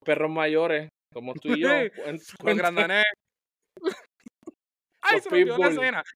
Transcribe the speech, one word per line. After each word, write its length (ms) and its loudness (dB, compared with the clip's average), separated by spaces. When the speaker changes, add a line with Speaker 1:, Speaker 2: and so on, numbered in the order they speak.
Speaker 1:
perros 260 0
mayores, 580 -2
somos 280 -10
tú 140 -6
y 80 0
yo. 60 2
Speaker 2:
<laughs> 240 0
Sí, 100 -14
Speaker 1:
Cuen-, 100 -8
Speaker 2:
los 280 -14
Speaker 1:
cuenta- 220 0
Speaker 2:
grandanés. 420 2
<laughs> 320 -8
Ay, 140 4
Speaker 1:
Los 80 -2
Speaker 2:
se 60 -10
me 120 2
olvidó 160 2
la 100 4
Speaker 1:
pitbull. 160 0
Speaker 2:
escena. 180 0